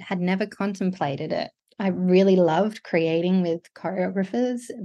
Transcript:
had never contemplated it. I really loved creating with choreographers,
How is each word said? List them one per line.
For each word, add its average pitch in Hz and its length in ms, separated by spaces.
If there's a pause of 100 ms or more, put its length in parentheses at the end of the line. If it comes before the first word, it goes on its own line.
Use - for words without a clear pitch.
had 185 180
never 190 260
contemplated 185 840
it. - 200 (280)
I 196 100
really 185 460
loved 180 480
creating 170 600
with 170 300
choreographers, 190 880 (240)